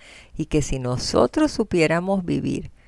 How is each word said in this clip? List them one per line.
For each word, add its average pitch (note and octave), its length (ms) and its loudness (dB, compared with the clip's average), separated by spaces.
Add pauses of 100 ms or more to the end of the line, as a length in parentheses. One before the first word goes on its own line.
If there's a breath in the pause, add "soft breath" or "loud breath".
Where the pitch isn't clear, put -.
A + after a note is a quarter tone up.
(380 loud breath)
y D#3 80 -4
que D3+ 160 2
si C3 180 -2
nosotros B2+ 720 2
supiéramos F3+ 720 0
vivir C#3+ 480 -4 (160 soft breath)